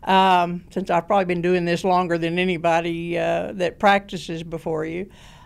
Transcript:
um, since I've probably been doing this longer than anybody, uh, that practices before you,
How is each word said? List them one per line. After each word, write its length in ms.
um, 640
since 200
I've 160
probably 200
been 160
doing 240
this 180
longer 340
than 200
anybody, 800
uh, 360
that 240
practices 640
before 440
you, 240